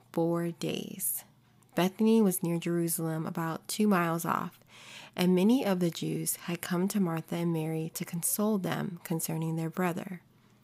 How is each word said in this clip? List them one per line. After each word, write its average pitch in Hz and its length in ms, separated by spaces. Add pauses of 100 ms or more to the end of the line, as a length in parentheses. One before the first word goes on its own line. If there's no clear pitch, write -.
(120)
four 170 380
days." - 760 (500)
Bethany 220 480
was 190 200
near 170 160
Jerusalem, 165 680
about 165 420
two - 180
miles 170 380
off, - 340 (560)
and 180 200
many 214 280
of 190 160
the 175 120
Jews 160 460
had - 260
come 180 260
to 208 120
Martha 165 360
and 170 160
Mary 160 400
to - 140
console 208 500
them 165 480
concerning 160 520
their 165 120
brother. 180 540 (420)